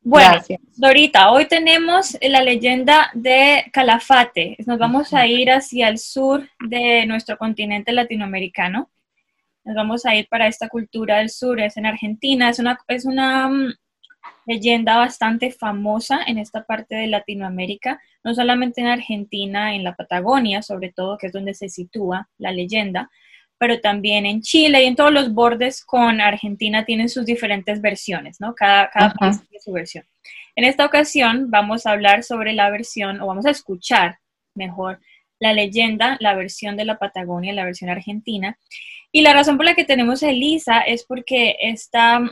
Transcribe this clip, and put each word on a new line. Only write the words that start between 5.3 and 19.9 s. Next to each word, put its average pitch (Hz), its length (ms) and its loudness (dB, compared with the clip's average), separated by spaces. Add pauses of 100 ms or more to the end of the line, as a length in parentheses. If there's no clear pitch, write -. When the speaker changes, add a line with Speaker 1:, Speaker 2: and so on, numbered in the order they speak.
Speaker 1:
hacia 247 360 2
el 220 120 0
sur 269 480 -2 (200)
de 240 380 0
nuestro 220 320 -6
continente 214 560 -6
latinoamericano. 196 960 -4 (760)
Nos 220 120 -10
vamos 220 300 -4
a 220 100 2
ir 214 140 -2
para 226 180 0
esta 220 200 -6
cultura 214 520 -4
del 220 100 -4
sur, 247 320 -4
es 214 160 -4
en 214 80 -8
Argentina. 220 640 -2
Es 240 100 -4
una, 240 180 -2 (120)
es 247 160 -6
una, 262 420 0
mm, 269 260 -2 (720)
leyenda 226 520 0
bastante 240 540 -2
famosa 214 760 -4
en 226 120 -6
esta 214 260 -12
parte 220 320 -10
de 220 120 -6
Latinoamérica, 202 920 -8 (240)
no 233 100 -6
solamente 247 460 0
en 240 80 -2
Argentina, 208 880 -6
en 190 80 -8
la 180 120 -8